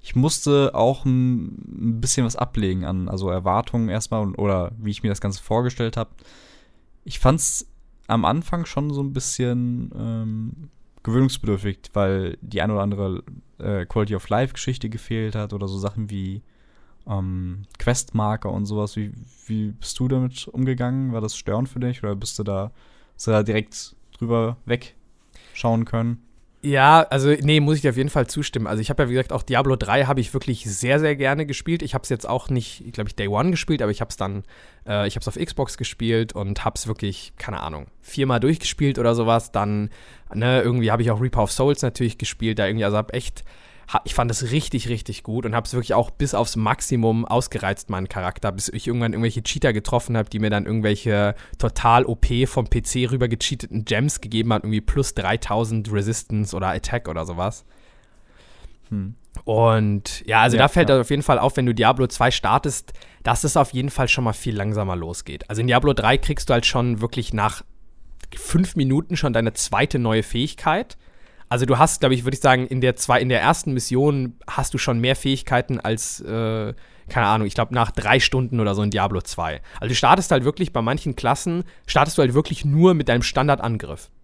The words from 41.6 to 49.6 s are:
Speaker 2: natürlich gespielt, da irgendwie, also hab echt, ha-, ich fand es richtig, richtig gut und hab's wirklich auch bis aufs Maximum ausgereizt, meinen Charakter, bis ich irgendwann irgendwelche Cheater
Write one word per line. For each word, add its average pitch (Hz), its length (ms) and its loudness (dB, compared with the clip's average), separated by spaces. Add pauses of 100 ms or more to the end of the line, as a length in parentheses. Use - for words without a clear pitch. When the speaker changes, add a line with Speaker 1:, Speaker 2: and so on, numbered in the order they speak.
Speaker 2:
natürlich 120 340 -2
gespielt, 110 420 -4
da 104 80 2
irgendwie, 107 200 0
also 104 100 2
hab 107 160 -2
echt, - 320 -6 (480)
ha-, - 120 2
ich - 100 -6
fand 123 160 2
es 117 200 -4
richtig, - 380 -2
richtig 110 340 -6
gut 113 220 -4
und 110 100 -2
hab's 117 200 -2
wirklich 123 180 -2
auch 117 180 2
bis - 240 -2
aufs 113 220 0
Maximum 113 680 2
ausgereizt, - 640 -2
meinen 95 180 -4
Charakter, 92 420 -4
bis 95 200 -6
ich - 160 -8
irgendwann 117 260 0
irgendwelche 113 300 -2
Cheater - 320 0